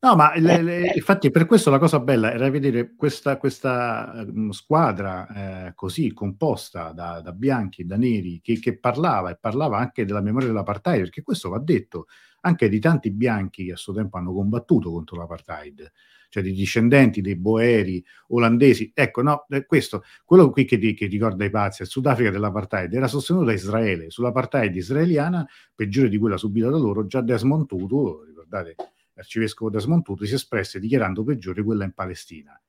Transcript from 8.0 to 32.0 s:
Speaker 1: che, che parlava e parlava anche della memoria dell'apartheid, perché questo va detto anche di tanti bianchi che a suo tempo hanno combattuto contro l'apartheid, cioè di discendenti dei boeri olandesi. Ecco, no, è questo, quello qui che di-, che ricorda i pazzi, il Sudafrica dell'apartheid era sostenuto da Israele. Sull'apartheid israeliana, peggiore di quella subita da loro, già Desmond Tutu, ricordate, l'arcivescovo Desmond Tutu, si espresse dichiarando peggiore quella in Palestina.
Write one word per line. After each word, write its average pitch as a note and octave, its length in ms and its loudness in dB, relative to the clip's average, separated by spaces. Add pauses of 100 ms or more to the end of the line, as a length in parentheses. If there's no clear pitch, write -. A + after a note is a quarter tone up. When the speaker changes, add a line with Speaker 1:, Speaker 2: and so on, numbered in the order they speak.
Speaker 1:
che, A2+ 160 -2
che A#2 180 -4
parlava A#2+ 540 -2
e E2+ 100 -12
parlava A#2 380 -2
anche A#2+ 260 -4
della G2+ 160 -4
memoria A#2 280 -2
dell'apartheid, A2 520 -2
perché F2+ 220 -8
questo F3+ 260 -6
va F#2+ 80 -6
detto C3 480 -2 (360)
anche E3 280 2
di G#2 100 0
tanti D3+ 300 2
bianchi G2+ 560 -2
che F2+ 60 -8
a E2 60 -12
suo - 160 -12
tempo G2+ 240 -6
hanno F2 140 -6
combattuto G2+ 600 0
contro E2 260 -10
l'apartheid, D2+ 760 -14 (380)
cioè G2+ 140 -4
di F#2+ 80 -2
discendenti A2+ 680 4
dei F#2+ 140 -2
boeri G#2 680 2 (240)
olandesi. A#2 680 4
Ecco, B2+ 300 0
no, D3 260 0
è C#3 160 -4
questo, B2 380 0 (200)
quello F3 280 8
qui C3+ 140 2
che A#2+ 120 2
di-, G#2 160 2
che G#2 140 -6
ricorda G2+ 360 -2
i G2+ 60 0
pazzi, G2+ 320 -2
il F#2 60 -10
Sudafrica B2+ 420 0
dell'apartheid G2 640 -4
era B2+ 140 0
sostenuto C#3+ 380 0
da A2+ 80 2
Israele. F#2+ 580 -2
Sull'apartheid A#2+ 640 -2
israeliana, D3+ 720 -2 (260)
peggiore A2 360 0
di G#2 100 0
quella G#2 180 0
subita A2 320 -2
da D3+ 80 0
loro, G#2+ 300 0
già B2+ 140 -4
Desmond B2 440 0
Tutu, G2 640 -4
ricordate, E2 480 -12 (380)
l'arcivescovo A2 580 -6
Desmond C3 320 2
Tutu, G2 220 -8
si G#2+ 100 -2
espresse G#2 440 -4
dichiarando G#2+ 440 0
peggiore G#2 400 -4
quella G#2 220 0
in F2+ 80 -8
Palestina. F2 760 -12